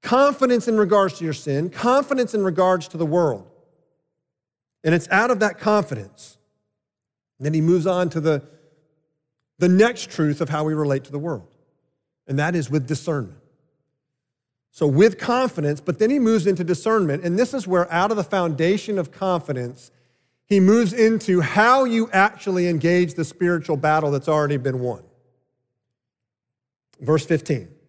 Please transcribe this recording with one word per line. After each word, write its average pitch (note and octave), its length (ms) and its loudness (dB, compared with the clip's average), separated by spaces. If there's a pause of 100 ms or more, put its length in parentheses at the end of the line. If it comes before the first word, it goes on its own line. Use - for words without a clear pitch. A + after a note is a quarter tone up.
Confidence B3+ 640 2
in A3 100 0
regards G3 420 2
to F3 40 -8
your D#3+ 100 -4
sin, D3 360 -4
confidence C4 640 0
in G#3 100 0
regards F#3 460 0
to - 80 -14
the E3 80 -2
world. D3 440 -2 (1300)
And D#3+ 120 2
it's E3 140 -2
out A3 220 2
of G#3+ 100 0
that G#3 180 -2
confidence F#3+ 800 -4 (1000)
that D3 140 -4
he D#3+ 80 0
moves E3+ 260 2
on F3+ 220 0
to D#3+ 100 -6
the, D3+ 240 -2 (1160)
the F3+ 100 4
next G#3+ 400 2
truth D3+ 320 -2
of D3 80 -4
how D3+ 160 -2
we D#3 80 -2
relate C#3+ 320 -2
to - 60 -6
the C#3+ 80 -2
world. C#3+ 280 -8 (800)
And C3+ 120 -2
that E3 160 0
is C#3 140 -2
with C#3 180 -2
discernment. C#3 520 -6 (1300)
So - 140 -2
with D#3 320 4
confidence, E3+ 640 -2
but E3+ 160 -4
then G#3+ 120 2
he C#4+ 100 0
moves A3 260 2
into F#3 180 0
discernment. E3+ 600 -2
And F3 140 -2
this B3 160 0
is B3 140 -6
where F3 240 0
out F3+ 200 0
of A3 60 -2
the G3 60 -2
foundation F3+ 760 -2
of D3+ 120 -8
confidence, C3+ 800 -6 (540)
he G3+ 140 2
moves G3+ 340 4
into A3 480 2
how A#3 420 2
you A3+ 280 0
actually F#3+ 580 0
engage E3+ 460 0
the E3 100 -4
spiritual E3+ 500 -2
battle D3+ 360 0
that's C#3 180 -4
already D3 280 0
been B2+ 220 -4
won. B2 240 -6 (2000)
Verse D3+ 240 0
fifteen. C#3+ 440 -4 (200)